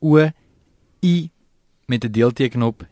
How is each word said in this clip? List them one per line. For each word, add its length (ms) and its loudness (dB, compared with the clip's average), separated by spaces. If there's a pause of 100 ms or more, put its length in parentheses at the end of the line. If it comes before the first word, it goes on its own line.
O 280 4 (760)
I 280 0 (540)
met 180 -4
'n 80 -4
deelteken 520 0
op 280 -4